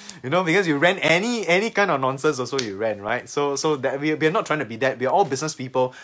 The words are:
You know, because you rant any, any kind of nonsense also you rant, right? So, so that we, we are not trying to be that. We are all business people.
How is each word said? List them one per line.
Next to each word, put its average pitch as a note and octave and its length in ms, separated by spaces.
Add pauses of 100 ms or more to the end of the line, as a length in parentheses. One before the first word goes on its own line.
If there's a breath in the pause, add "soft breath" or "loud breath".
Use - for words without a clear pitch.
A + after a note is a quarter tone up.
(220 loud breath)
You B2+ 80
know, F3+ 140
because F3 220
you C#3+ 120
rant F3 240
any, G3 460
any G3 220
kind G3+ 200
of C#3 100
nonsense C3+ 380
also B2+ 220
you G#2 160
rant, G#2 240
right? A2+ 280
So, C#3+ 280
so D3+ 200
that C3 240
we, D#3 140
we D#3 120
are D#3 40
not G3+ 160
trying D3+ 140
to C3 40
be A2+ 120
that. B2 240
We B2+ 60
are B2+ 60
all F#3+ 120
business D3 300
people. B2+ 500